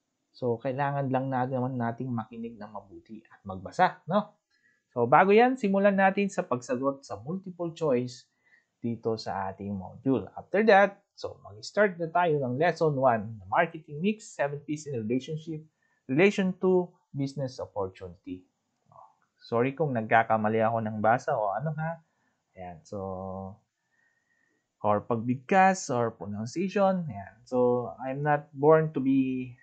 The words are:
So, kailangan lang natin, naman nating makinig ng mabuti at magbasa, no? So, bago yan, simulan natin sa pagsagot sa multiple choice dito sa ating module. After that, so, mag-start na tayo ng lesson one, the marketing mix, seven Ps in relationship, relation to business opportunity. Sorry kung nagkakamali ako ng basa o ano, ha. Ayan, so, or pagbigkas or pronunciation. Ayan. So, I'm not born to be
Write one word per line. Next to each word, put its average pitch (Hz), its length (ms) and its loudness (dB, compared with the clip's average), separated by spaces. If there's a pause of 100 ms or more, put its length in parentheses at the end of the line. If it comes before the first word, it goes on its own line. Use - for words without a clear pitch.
(340)
So, 117 240 -2
kailangan 139 480 -2
lang 131 240 -2
natin, 127 320 -2
naman 127 160 -4
nating 120 320 -4
makinig 117 480 -8
ng 104 160 -16
mabuti 104 560 -18
at - 160 -20
magbasa, 98 640 -2
no? 208 240 -2 (560)
So, 120 160 0
bago 160 240 6
yan, 240 240 6
simulan 196 400 2
natin 196 400 2
sa 180 80 -2
pagsagot 135 640 -4
sa 117 160 -10
multiple 175 560 -8
choice 127 480 -2 (560)
dito 117 320 -4
sa 95 400 -6
ating 101 160 -10
module. 95 640 -2
After 214 320 0
that, 196 320 6 (160)
so, - 320 -12
mag-start 185 480 0
na 165 160 -6
tayo 160 320 2
ng 123 160 -2
lesson 160 400 2
one, 113 400 2
the 95 80 -20
marketing 160 560 -2
mix, 214 320 -2
seven 143 320 -4
Ps 151 240 -8
in 127 80 -6
relationship, 156 640 -4 (440)
relation 185 560 2
to 185 240 4 (240)
business 139 480 -6
opportunity. 92 880 -10 (960)
Sorry 123 320 0
kung 147 160 -2
nagkakamali 110 720 2
ako 113 240 2
ng 107 160 -4
basa 127 320 2
o 104 160 -2
ano, 139 240 -4
ha. 160 240 -6 (560)
Ayan, 90 320 -14
so, 95 720 -10 (1300)
or 104 160 2
pagbigkas 143 880 0
or 120 240 0
pronunciation. 180 960 -2
Ayan. 98 320 -12
So, 123 560 0
I'm 131 240 -6
not 147 320 0
born 156 400 6
to 135 80 -2
be 131 480 2 (120)